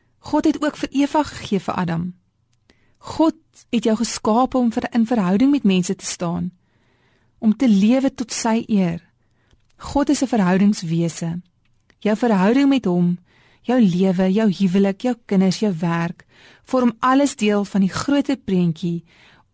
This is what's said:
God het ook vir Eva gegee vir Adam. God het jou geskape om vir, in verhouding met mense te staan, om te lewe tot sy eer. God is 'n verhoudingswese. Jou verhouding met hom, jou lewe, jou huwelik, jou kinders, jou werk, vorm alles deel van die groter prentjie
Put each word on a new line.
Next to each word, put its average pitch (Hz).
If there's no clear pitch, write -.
God -
het 302
ook 294
vir -
Eva 277
gegee -
vir -
Adam. 175
God -
het 240
jou 220
geskape 240
om 240
vir, 240
in 226
verhouding 214
met 285
mense 190
te -
staan, 175
om 220
te 262
lewe 233
tot -
sy 226
eer. 180
God -
is 285
'n 269
verhoudingswese. 180
Jou 214
verhouding 233
met 269
hom, 175
jou 247
lewe, 185
jou 214
huwelik, 196
jou 247
kinders, 190
jou 208
werk, 170
vorm 247
alles 269
deel 208
van 196
die 190
groter 277
prentjie 175